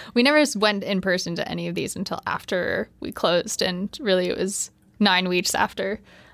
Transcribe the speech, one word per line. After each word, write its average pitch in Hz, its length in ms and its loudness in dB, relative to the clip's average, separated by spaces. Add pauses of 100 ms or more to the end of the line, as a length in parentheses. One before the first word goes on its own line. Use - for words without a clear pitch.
(160)
we 240 80 6
never 294 160 6
s-, 294 160 4
went 202 280 2
in 190 180 0
person 180 340 0
to - 120 -4
any 170 200 -4
of 170 80 -4
these - 200 -4
until - 300 -6
after - 640 -2 (100)
we - 120 -10
closed. - 500 0
And 185 400 -4
really, 185 280 2
it - 80 -2
was - 340 -4 (280)
nine 185 300 4
weeks 180 240 0
after, 202 460 -2 (340)